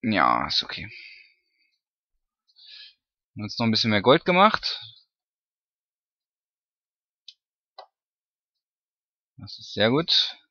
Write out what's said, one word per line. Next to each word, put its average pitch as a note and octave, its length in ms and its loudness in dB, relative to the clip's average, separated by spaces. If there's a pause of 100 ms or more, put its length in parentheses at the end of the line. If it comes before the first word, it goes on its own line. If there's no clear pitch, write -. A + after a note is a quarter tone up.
Ja, D2 460 2
ist - 160 -2
okay. - 280 -12 (2500)
Jetzt G#2 260 -8
noch A#2 60 2
ein A2+ 40 2
bisschen A2 200 0
mehr G#2 100 4
Gold B2+ 240 4
gemacht. F#3+ 560 2 (4000)
Das - 220 -16
ist - 160 -18
sehr G#2 160 4
gut. - 480 0 (120)